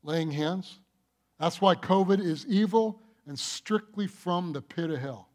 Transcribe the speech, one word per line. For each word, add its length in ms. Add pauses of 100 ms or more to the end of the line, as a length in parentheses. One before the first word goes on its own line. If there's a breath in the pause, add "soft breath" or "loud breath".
Laying 280
hands? 480 (600)
That's 200
why 160
covid 440
is 260
evil 560 (240 soft breath)
and 120
strictly 720
from 460
the 80
pit 280
of 100
hell. 360